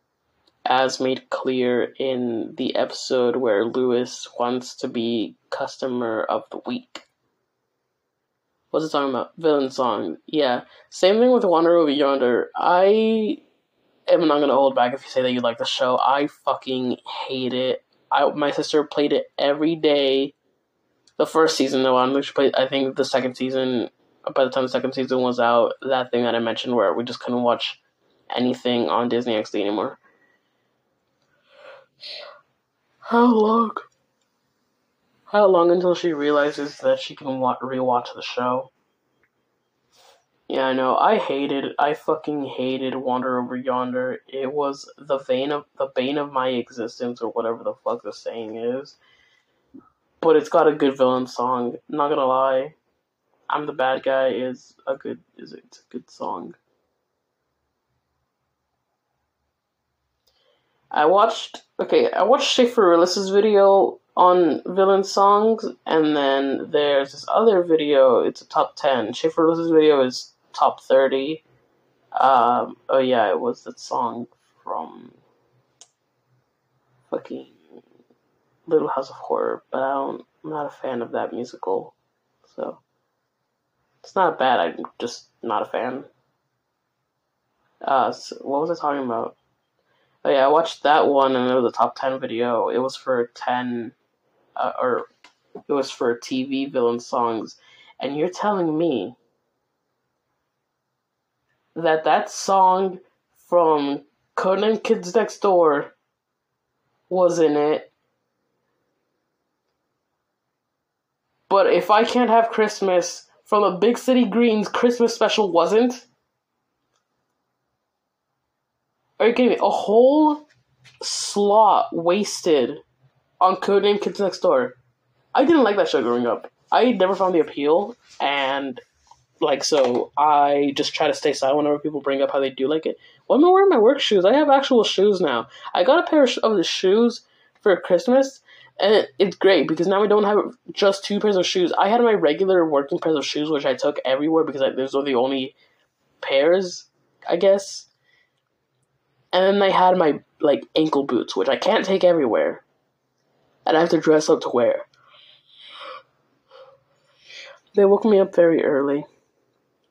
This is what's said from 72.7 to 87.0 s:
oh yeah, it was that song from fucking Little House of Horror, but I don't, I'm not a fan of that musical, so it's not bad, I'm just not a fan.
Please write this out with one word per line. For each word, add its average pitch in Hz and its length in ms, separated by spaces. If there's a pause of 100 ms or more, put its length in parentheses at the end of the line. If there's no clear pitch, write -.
oh 131 80
yeah, 123 320
it 87 100
was 120 240
that - 160
song 120 480 (360)
from - 500 (2000)
fucking - 380 (1200)
Little 151 240
House 135 200
of - 60
Horror, - 560
but - 100
I 135 120
don't, 139 320 (180)
I'm 156 60
not 151 160
a 135 40
fan 127 320
of 117 100
that 113 200
musical, - 640 (640)
so - 240 (1200)
it's - 120
not 175 240
bad, 127 200
I'm 85 260 (140)
just - 280 (160)
not 107 180
a - 40
fan. 127 380 (1800)